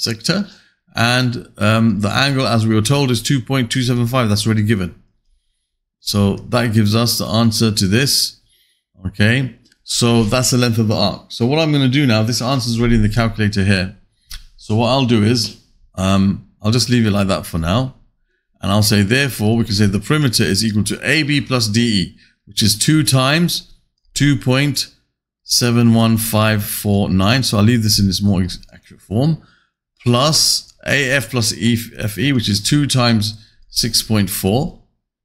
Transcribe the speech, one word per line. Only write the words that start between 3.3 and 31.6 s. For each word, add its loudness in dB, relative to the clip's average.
point -2
two -2
seven -2
five. 0
That's 0
already 0
given. -2
So 0
that -2
gives 2
us 0
the -4
answer 2
to 0
this. 0
Okay, 0
so 2
that's 0
the 0
length 0
of 2
the 0
arc. -4
So -4
what 0
I'm 0
gonna 2
do 2
now, 2
this -2
answer -2
is -2
already 4
in 4
the 2
calculator -2
here. -2
So -6
what 2
I'll 2
do 2
is, -2
um, 0
I'll -2
just 0
leave 2
it 0
like 0
that -2
for -6
now. -2
And -4
I'll 2
say, 2
therefore, 0
we 0
can -4
say 2
the 0
perimeter 0
is 0
equal 0
to -6
A 0
B -2
plus -2
D 0
E, 0
which -2
is 2
two 0
times 0
two 2
point -2
seven 2
one 2
five 0
four -2
nine. 2
So -2
I'll 4
leave 4
this 0
in 4
its -2
more 2
ex-, -6
accurate -20
form. -2
Plus 0
A -2
F -4
plus -2
E, 0